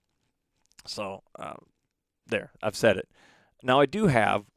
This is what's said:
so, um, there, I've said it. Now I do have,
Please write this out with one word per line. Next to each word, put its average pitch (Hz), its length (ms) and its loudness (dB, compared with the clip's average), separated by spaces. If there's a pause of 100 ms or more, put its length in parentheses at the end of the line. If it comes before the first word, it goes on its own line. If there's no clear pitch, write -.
(840)
so, 98 380 -12 (140)
um, - 280 -16 (600)
there, - 240 -6 (100)
I've 107 140 -4
said 104 220 2
it. - 120 -10 (540)
Now 127 160 2
I 147 60 6
do 196 220 0
have, 104 380 2 (120)